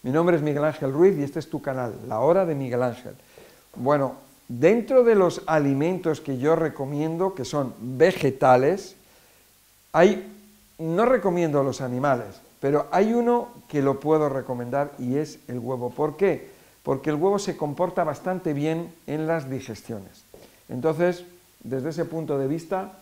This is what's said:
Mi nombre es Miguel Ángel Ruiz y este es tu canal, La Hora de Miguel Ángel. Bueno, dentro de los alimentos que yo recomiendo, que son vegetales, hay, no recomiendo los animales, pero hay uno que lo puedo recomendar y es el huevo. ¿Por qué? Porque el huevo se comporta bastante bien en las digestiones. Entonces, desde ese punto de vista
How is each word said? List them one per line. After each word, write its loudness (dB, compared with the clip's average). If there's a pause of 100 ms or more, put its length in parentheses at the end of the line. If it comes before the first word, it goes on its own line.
Mi -4
nombre 4
es -2
Miguel 0
Ángel -4
Ruiz 4
y -2
este -6
es -10
tu -8
canal, -6 (140)
La -2
Hora 4
de -2
Miguel -4
Ángel. -6 (600)
Bueno, 0 (320)
dentro 4
de 6
los 4
alimentos 0
que -6
yo 2
recomiendo, -4
que -8
son -4
vegetales, 4 (960)
hay, 4 (480)
no 0
recomiendo 2
los -2
animales, -2 (220)
pero 2
hay 4
uno 2 (180)
que -2
lo 2
puedo 2
recomendar -4
y -2
es -4 (100)
el -6
huevo. -6
¿Por -4
qué? -2 (320)
Porque -2
el 0
huevo 2
se -4
comporta -2
bastante -4
bien -2 (140)
en -4
las -4
digestiones. -10 (460)
Entonces, -2 (400)
desde -6
ese -4
punto -4
de -2
vista -4